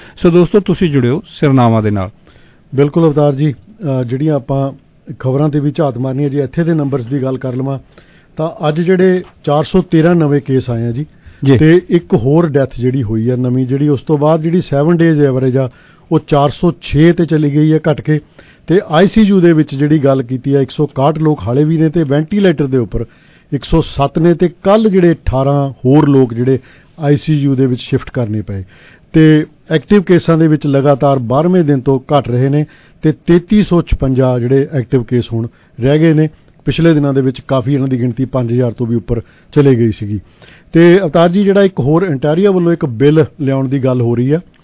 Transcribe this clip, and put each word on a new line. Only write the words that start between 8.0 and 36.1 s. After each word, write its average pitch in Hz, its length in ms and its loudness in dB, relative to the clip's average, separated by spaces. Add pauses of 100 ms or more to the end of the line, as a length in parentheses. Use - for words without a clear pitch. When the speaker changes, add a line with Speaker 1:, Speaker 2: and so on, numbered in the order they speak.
Speaker 2:
ਤਾਂ 156 320 -6
ਅੱਜ 156 120 -2
ਜਿਹੜੇ 185 420 2 (220)
ਚਾਰ 147 200 0
ਸੌ 185 180 0
ਤੇਰਾਂ 165 320 2
ਨਵੇਂ 143 260 0
ਕੇਸ 131 300 -2
ਆਏ 117 160 -4
ਆ 117 60 -4
ਜੀ, 143 140 -6 (380)
Speaker 1:
ਜੀ। 135 140 4
Speaker 2:
ਤੇ 160 300 4
ਇੱਕ 175 260 0
ਹੋਰ 151 340 2
ਡੈਥ 135 300 0
ਜਿਹੜੀ 127 240 -2
ਹੋਈ 110 260 -2
ਆ 127 80 0
ਨਵੀਂ, 127 300 -2
ਜਿਹੜੀ 139 220 -2
ਉਸ 135 140 0
ਤੋਂ 156 160 0
ਬਾਅਦ 156 240 0
ਜਿਹੜੀ 170 180 0
ਸੈਵਨ 151 360 0
ਡੇਜ਼ 160 240 2
ਐਵਰੇਜ 131 360 0
ਆ 131 140 -2 (420)
ਉਹ 156 140 2
ਚਾਰ 143 240 2
ਸੌ 170 300 -2
ਛੇ 160 320 2
ਤੇ 175 120 0
ਚਲੀ 151 300 0
ਗਈ 156 180 2
ਹੈ 156 80 0 (100)
ਘਟ 143 100 -2
ਕੇ। 151 200 -2 (460)
ਤੇ 180 140 2 (100)
ਆਈ 170 160 4
ਸੀ 220 140 2
ਯੂ 196 200 4
ਦੇ 170 120 4
ਵਿੱਚ 156 220 0
ਜਿਹੜੀ 147 240 0
ਗੱਲ 135 240 0
ਕੀਤੀ 131 320 -4
ਆ, 139 60 2
ਇੱਕ 131 100 -2
ਸੌ 151 140 -4
ਇਕਾਹਠ 147 340 -2
ਲੋਕ 151 280 0
ਹਾਲੇ 131 180 0
ਵੀ 160 140 0
ਨੇ 160 100 2
ਤੇ 165 140 -2
ਵੈਂਟੀਲੇਟਰ 156 640 0
ਦੇ 131 120 -2
ਉੱਪਰ 113 260 -4 (480)
ਇੱਕ 139 120 -6
ਸੌ 165 160 0
ਸੱਤ - 380 -4
ਨੇ 170 160 2
ਤੇ 170 140 0
ਕੱਲ੍ਹ 220 400 0
ਜਿਹੜੇ 180 240 2
ਅਠਾਰਾਂ 139 580 -2
ਹੋਰ 143 380 2
ਲੋਕ 131 260 2
ਜਿਹੜੇ 123 240 0 (420)
ਆਈ 143 160 2
ਸੀ - 180 -2
ਯੂ 139 200 0
ਦੇ 131 120 0
ਵਿੱਚ 123 140 -2
ਸ਼ਿਫਟ - 300 -6
ਕਰਨੇ 107 320 -6
ਪਏ। 98 220 -10 (480)
ਤੇ 156 340 4 (240)
ਐਕਟਿਵ 175 320 2
ਕੇਸਾਂ 165 360 2
ਦੇ 160 80 2
ਵਿੱਚ 151 200 0
ਲਗਾਤਾਰ 139 520 2
ਬਾਰ੍ਹਵੇਂ 156 460 0
ਦਿਨ 143 160 0
ਤੋਂ 135 200 -2
ਘਟ 135 280 -2
ਰਹੇ 123 200 0
ਨੇ 147 180 0 (360)
ਤੇ 156 100 2
ਤੇਤੀ 175 500 2
ਸੌ 170 200 0
ਛਪੰਜਾ 131 560 0
ਜਿਹੜੇ 135 340 0
ਐਕਟਿਵ 127 300 -2
ਕੇਸ 117 300 -4
ਹੁਣ 117 140 -6 (340)
ਰਹਿ 139 180 2
ਗਏ 160 140 4